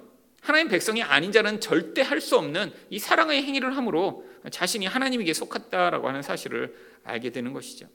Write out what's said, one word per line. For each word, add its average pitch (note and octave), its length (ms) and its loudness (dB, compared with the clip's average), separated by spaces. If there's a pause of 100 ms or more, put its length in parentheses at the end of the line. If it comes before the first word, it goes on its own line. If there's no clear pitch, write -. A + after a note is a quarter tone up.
(400)
하나님 D#4 280 2
백성이 A3 340 0
아닌 D3 300 2
자는 G#3+ 280 4
절대 E3+ 420 0
할 C4 180 0
수 - 160 2
없는 D#3+ 360 0 (180)
이 G3 100 -6
사랑의 D#4+ 420 2
행위를 C4+ 340 -2
함으로 F#3+ 480 0 (280)
자신이 F#3 340 -2
하나님에게 A#3+ 460 0
속했다라고 F3 760 0
하는 C3+ 160 -2
사실을 B2+ 540 -6 (260)
알게 A#2+ 280 -6
되는 B2 220 -6
것이죠. - 420 -14